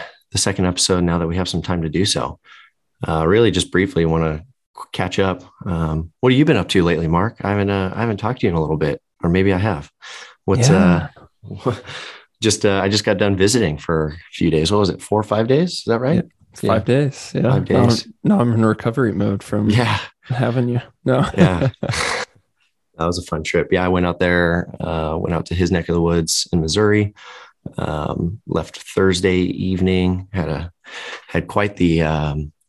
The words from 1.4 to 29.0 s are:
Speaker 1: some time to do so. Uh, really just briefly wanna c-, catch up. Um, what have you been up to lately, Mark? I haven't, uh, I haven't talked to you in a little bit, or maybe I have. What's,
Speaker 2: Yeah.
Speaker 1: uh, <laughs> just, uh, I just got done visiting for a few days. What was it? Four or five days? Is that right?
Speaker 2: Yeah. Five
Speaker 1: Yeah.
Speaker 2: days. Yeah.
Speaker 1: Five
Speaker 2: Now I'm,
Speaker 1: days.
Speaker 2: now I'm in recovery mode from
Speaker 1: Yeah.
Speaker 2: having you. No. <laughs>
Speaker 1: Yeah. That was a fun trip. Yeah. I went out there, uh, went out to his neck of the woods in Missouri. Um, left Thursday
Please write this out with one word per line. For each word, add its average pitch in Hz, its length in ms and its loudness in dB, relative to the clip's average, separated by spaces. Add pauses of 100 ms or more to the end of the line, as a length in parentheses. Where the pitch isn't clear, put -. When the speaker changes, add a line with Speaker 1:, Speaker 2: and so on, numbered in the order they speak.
Speaker 1:
some 82 140 -4
time 87 180 -2
to 80 80 -4
do 85 160 0
so. 67 340 -4 (680)
Uh, 80 180 0
really 107 240 4
just 87 220 -2
briefly 90 340 0
wanna 80 380 -2 (320)
c-, - 160 -16
catch 92 280 -4
up. 92 240 -2 (200)
Um, 80 480 -4 (100)
what 127 100 4
have 127 80 4
you 151 40 6
been 151 140 4
up 87 120 -2
to 92 140 4
lately, 82 240 0
Mark? 87 340 0
I 98 100 -2
haven't, 101 180 0
uh, 95 260 -2
I - 40 -6
haven't 110 180 -2
talked 113 220 -4
to 117 80 0
you - 20 0
in 85 60 0
a 82 40 0
little 78 180 -2
bit, 73 220 -2 (220)
or 85 80 0
maybe 95 240 2
I 90 60 0
have. 92 320 -2 (540)
What's, 120 240 4
Speaker 2:
Yeah. 87 400 4 (560)
Speaker 1:
uh, 117 100 -2 (320)
<laughs> - 340 -20
just, 107 240 2
uh, 98 160 2
I 98 80 2
just 104 140 0
got 101 160 2
done 101 160 2
visiting 95 420 2
for 78 300 -2
a 80 260 -14
few 87 160 0
days. 78 220 0
What 104 80 2
was 98 100 2
it? - 140 -6
Four 104 160 0
or 107 40 2
five 107 240 0
days? 160 260 2
Is - 120 -12
that 113 140 0
right? 160 260 0 (380)
Speaker 2:
Yeah. 101 60 0
Five 110 200 0
Speaker 1:
Yeah. 120 60 4
Speaker 2:
days. 139 400 -2
Yeah. - 80 -2
Speaker 1:
Five 104 260 2
Speaker 2:
Now 131 120 4
I'm, 120 80 6
Speaker 1:
days. 113 180 0 (160)
Speaker 2:
now 196 160 4
I'm 120 140 2
in 110 120 2
recovery 113 480 0
mode 101 300 -2
from 107 260 -2
Speaker 1:
Yeah. 107 300 2 (240)
Speaker 2:
having 120 440 0
you. 123 140 -2 (240)
No. 131 260 2
<laughs> - 60 -12
Speaker 1:
Yeah. 143 320 4 (120)
That - 1200 -8
was 87 140 -2
a 85 40 -6
fun 78 200 -4
trip. 80 280 0
Yeah. 90 140 2
I 90 40 2
went 90 180 2
out 85 100 -2
there, 87 600 2
uh, 80 400 -4
went 82 160 -2
out 80 120 -4
to 87 80 -6
his 87 160 2
neck 85 180 0
of 85 40 0
the 85 80 2
woods 85 500 0
in 87 80 2
Missouri. 104 540 2 (640)
Um, 82 680 -4
left - 320 -6
Thursday 92 600 0